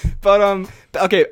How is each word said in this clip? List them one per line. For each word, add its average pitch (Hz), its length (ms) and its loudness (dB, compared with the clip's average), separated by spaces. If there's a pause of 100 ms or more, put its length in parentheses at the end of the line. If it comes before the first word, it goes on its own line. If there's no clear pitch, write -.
(220)
But, 202 200 4
um, 196 260 0 (280)
okay, 180 360 2